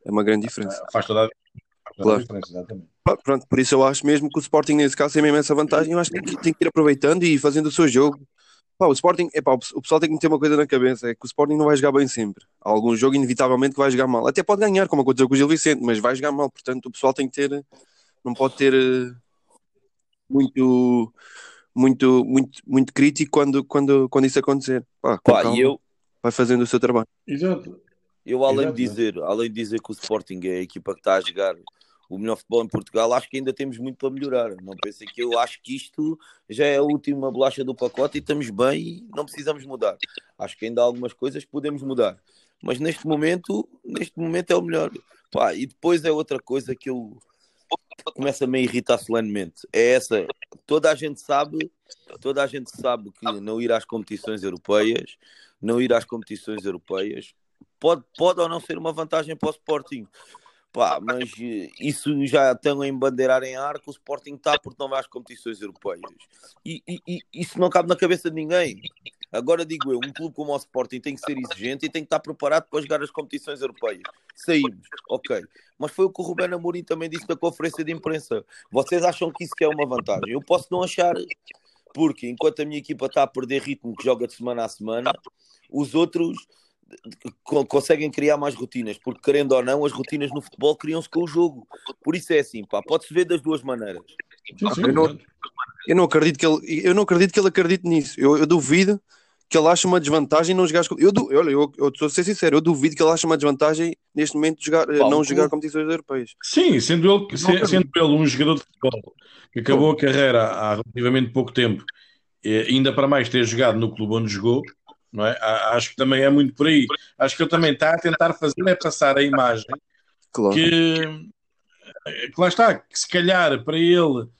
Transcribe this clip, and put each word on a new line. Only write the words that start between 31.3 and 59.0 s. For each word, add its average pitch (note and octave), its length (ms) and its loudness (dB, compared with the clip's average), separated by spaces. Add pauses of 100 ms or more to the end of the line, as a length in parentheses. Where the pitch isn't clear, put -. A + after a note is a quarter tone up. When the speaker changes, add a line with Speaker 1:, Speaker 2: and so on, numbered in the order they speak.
Speaker 3:
o F#2 80 -12
melhor A2 200 -4
futebol A#2 260 -2
em A2 40 -8
Portugal, A2+ 460 -2
acho - 160 -2
que C3 80 -10
ainda C3 160 -6
temos C3+ 240 -8
muito B2 200 -12
para C3+ 120 -4
melhorar. B2+ 540 -4
Não F#2+ 140 -16
pensem G#2 300 -14
que A#2+ 140 -12
eu A#2+ 180 -2
acho B2 220 -4
que B2+ 140 -12
isto D#3 420 -8 (320)
já A#2+ 160 0
é C#3+ 120 2
a C#3 60 2
última C#3+ 480 -2
bolacha C3 320 -2
do C3 120 -6
pacote B2+ 420 -4
e C#3+ 40 -8
estamos D3 280 -6
bem C3 320 0
e E3+ 340 -14
não D3 100 -8
precisamos C#3+ 400 -8
mudar. A2 320 -4 (400)
Acho G2 200 -12
que G#2+ 80 -10
ainda A#2 160 -2
há - 20 4
algumas B2 300 -2
coisas C#3 300 -8
que - 80 -20
podemos C#3+ 320 -8
mudar. A#2+ 340 -2 (460)
Mas B2+ 160 -6
neste D#3 280 -6
momento, E3 600 -2 (180)
neste - 340 -12
momento E3+ 320 -4
é F3 40 4
o F3+ 60 2
melhor. D#3+ 300 -4 (400)
Pá, A2+ 220 0
e G#2+ 140 -6
depois E3 360 0
é D#3+ 80 0
outra D3+ 280 -2
coisa B2+ 360 -6
que - 140 -12
eu B2 280 -10 (960)
começa-me C3 440 -2
a - 20 2
irritar A#2+ 360 0
solenemente. G#2 760 -6
É A#2 200 4
essa, A#2 340 0 (400)
toda D#3 260 2
a D#3 40 0
gente D3 260 -10
sabe, D3+ 500 -4 (500)
toda C#3 220 -2
a C#3 40 -2
gente C3 240 -12
sabe A#2 400 -6
que - 140 -16 (140)
não A2 220 -6
ir A#2 100 -2
às A2+ 140 0
competições G#2+ 580 -10
europeias, G#2 760 0 (440)
não A#2 200 0
ir B2 120 2
às A#2 120 2
competições G#2+ 600 -12
europeias F#2+ 680 -8 (460)
pode, D#3 240 0 (140)
pode F3 240 2
ou E3+ 80 -2
não E3 100 -8
ser D#3+ 180 -10
uma D#3+ 140 -6
vantagem D#3+ 440 -6